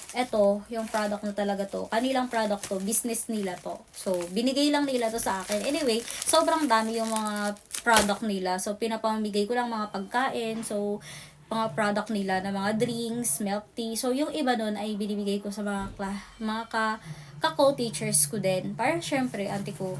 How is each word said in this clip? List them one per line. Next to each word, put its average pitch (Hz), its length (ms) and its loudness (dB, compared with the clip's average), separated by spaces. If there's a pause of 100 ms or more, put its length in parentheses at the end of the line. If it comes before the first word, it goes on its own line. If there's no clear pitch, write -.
(140)
ito, 208 560 4
yung 226 220 -4
product 208 340 -2
na 202 80 -4
talaga 202 320 0
to. 185 240 -6
Kanilang 254 400 2
product 214 400 0
to. 196 140 -2
Business 226 420 2
nila 196 380 -4
to. 175 160 -8 (160)
So, - 180 -2 (220)
binigay 269 340 2
lang 294 160 2
nila 247 220 0
to 220 100 -2
sa 202 240 0
akin. 208 240 -2
Anyway, 262 380 0
sobrang 320 640 2
dami 226 320 2
yung 226 100 -2
mga 208 460 0 (240)
product 214 480 6
nila. 185 320 0
So, 208 160 -2
pinapamigay 220 720 0
ko 233 80 0
lang 240 160 0
mga 214 240 -4
pagkain. 226 720 -2
So, 208 320 -2 (460)
mga 220 320 -2
product 208 320 0
nila 190 320 0
na 196 80 -4
mga 202 320 0
drinks, 233 560 0
milk 208 400 -4
tea. 226 160 -4
So, 247 160 0
yung 277 240 0
iba 254 240 2
nun 220 160 -2
ay 208 240 -4
binibigay 202 400 -2
ko 202 160 -6
sa 214 80 -6
mga 202 320 -4
kla-, 196 320 -6 (160)
mga 220 220 -4 (100)
ka-, 220 240 0 (400)
ka-co-teachers 269 880 4
ko 214 160 -4
din. 190 320 0
Para, 285 240 0
syempre, 254 480 -2
auntie 202 320 -4
ko 185 220 -4